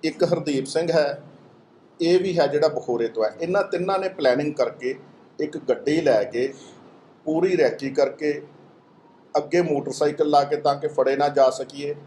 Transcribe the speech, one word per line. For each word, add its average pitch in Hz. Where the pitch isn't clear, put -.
ਇੱਕ 160
ਹਰਦੀਪ 151
ਸਿੰਘ 170
ਹੈ 151
ਇਹ 170
ਵੀ 185
ਹੈ 143
ਜਿਹੜਾ 147
ਬਖੋਰੇ 117
ਤੋਂ 110
ਹੈ। 107
ਇਹਨਾਂ 180
ਤਿੰਨਾਂ 190
ਨੇ 190
ਪਲੈਨਿੰਗ 143
ਕਰਕੇ 127
ਇੱਕ 151
ਗੱਡੀ -
ਲੈ 127
ਕੇ 127
ਪੂਰੀ 175
ਰੈਕੀ 135
ਕਰਕੇ 139
ਅੱਗੇ 170
ਮੋਟਰਸਾਈਕਲ 147
ਲਾ 147
ਕੇ 143
ਤਾਂ 147
ਕਿ 147
ਫੜੇ 135
ਨਾ 143
ਜਾ 135
ਸਕੀਏ 139